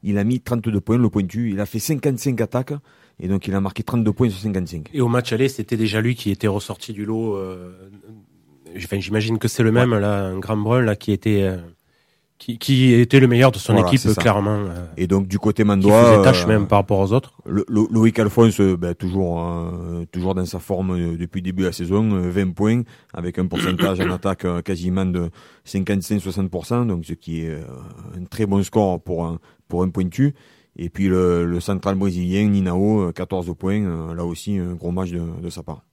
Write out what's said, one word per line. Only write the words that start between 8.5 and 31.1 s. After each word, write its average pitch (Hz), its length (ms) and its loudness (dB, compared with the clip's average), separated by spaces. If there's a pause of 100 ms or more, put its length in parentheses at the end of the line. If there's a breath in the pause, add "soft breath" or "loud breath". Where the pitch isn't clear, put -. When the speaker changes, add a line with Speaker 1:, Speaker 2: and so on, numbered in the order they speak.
Speaker 2:
enfin, 87 240 -4
j'imagine 110 360 -2
que 117 120 -2
c'est - 140 0
le 113 60 4
Speaker 1:
Ouais. 120 160 4
Speaker 2:
même, 113 140 2
là, 101 280 -2
un 92 120 -6
grand 110 160 -4
brun, 110 260 0
là, 110 140 2
qui - 160 -4
était, 101 320 0
euh, 92 140 -2 (800)
qui, 117 200 -10
qui 131 360 4
était 120 260 8
le 131 80 8
meilleur 120 240 6
de 98 60 -6
son 107 160 0
Speaker 1:
Voilà, 92 160 4
Speaker 2:
équipe, 131 100 4
Speaker 1:
c'est - 140 2
ça. - 80 0
Speaker 2:
clairement, 104 380 2
euh, 87 260 -8 (100)
Speaker 1:
Et 87 120 -2
donc, 95 200 2
du 95 120 -2
côté 107 240 2
Speaker 2:
qui 104 40 4
Speaker 1:
mandois, 104 460 8
Speaker 2:
faisait 101 100 8
tâche 90 220 6
Speaker 1:
euh, - 20 0
Speaker 2:
même 104 200 2
par 101 120 4
rapport 98 200 0
aux 98 120 0
autres. 131 220 -2 (120)
Speaker 1:
le, 101 220 -2
le, 107 140 2 (100)
Loïc 113 260 4
Alphonse, 110 440 4
euh, 95 160 4
ben, 87 180 -4
toujours, 90 500 -2
euh, 85 680 -8
toujours 90 220 -2
dans 92 100 -2
sa 87 140 -8
forme, 92 320 -4
euh, 87 260 -2
depuis 87 240 -8
le 90 40 -10
début 95 180 -4
de 92 40 0
la 85 60 -4
saison, 101 400 0
euh, 90 160 -2
vingt 95 240 0
points, 110 300 0 (300 soft breath)
avec 87 260 -8
un 92 80 2
pourcentage 90 520 -2
en 87 100 0
<coughs> 90 40 -2
attaque, 92 320 -4
euh, 87 160 -2
quasiment 92 440 -2
de 87 240 -2 (360 soft breath)
cinquante-cinq, 98 560 -2
soixante 95 280 -4
pour 85 160 -6
cent, 120 200 -2
donc 87 200 -4
ce 85 80 -12
qui 82 280 -10
est, 80 80 -6
euh, 78 140 -10 (540)
un 90 60 -12
très 107 220 -4
bon 98 180 2
score 95 400 0
pour 85 220 -4
un, 82 140 -6 (280 soft breath)
pour 90 160 -2
un 92 60 0
pointu. 92 440 -2 (440 soft breath)
Et 85 120 -8
puis 98 200 -2
le, 90 360 2